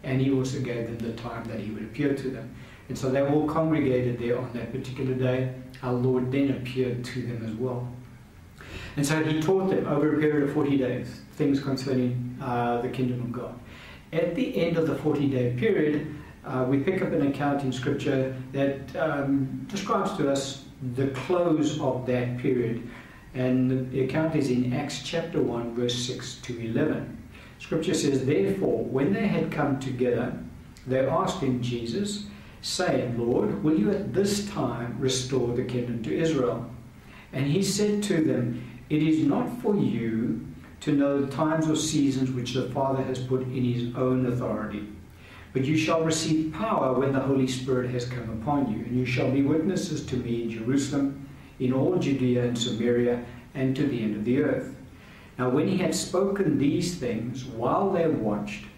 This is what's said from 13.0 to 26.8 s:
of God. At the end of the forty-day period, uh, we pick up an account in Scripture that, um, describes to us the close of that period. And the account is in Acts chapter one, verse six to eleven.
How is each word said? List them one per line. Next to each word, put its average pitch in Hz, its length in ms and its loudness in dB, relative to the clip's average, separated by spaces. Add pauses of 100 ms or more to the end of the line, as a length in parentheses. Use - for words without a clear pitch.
of 120 100 -6
God. 120 220 -8 (580)
At 170 240 0
the - 220 0
end 165 200 2
of 156 100 2
the 139 80 0
forty-day 131 640 2
period, 165 500 2 (360)
uh, 117 240 0
we 139 120 4
pick 185 220 2
up 151 100 0
an 143 160 2
account 139 360 0
in 131 80 0
Scripture 131 640 0 (180)
that, 139 420 0
um, 139 760 0
describes 196 480 0
to 143 120 2
us - 360 -2 (300)
the 139 140 2
close 160 680 2
of 123 280 0
that 123 320 0
period. 120 420 2 (540)
And 127 560 2
the 131 100 0
account 156 340 0
is 131 140 2
in 123 240 2
Acts - 300 -4
chapter 160 380 -2
one, 120 340 -2
verse 123 200 0
six - 460 -6
to 117 180 -8
eleven. 113 560 -2 (440)